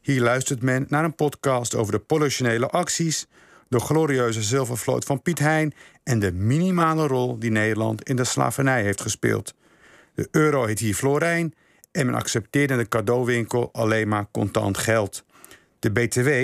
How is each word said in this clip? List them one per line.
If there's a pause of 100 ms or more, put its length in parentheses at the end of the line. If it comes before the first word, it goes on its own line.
Hier
luistert
men
naar
een
podcast
over
de
politionele
acties, (420)
de
glorieuze
zilvervloot
van
Piet
Hein (300)
en
de
minimale
rol
die
Nederland
in
de
slavernij
heeft
gespeeld. (600)
De
euro
heet
hier
florijn (380)
en
men
accepteert
in
de
cadeauwinkel
alleen
maar
contant
geld. (560)
De
B
T
W (140)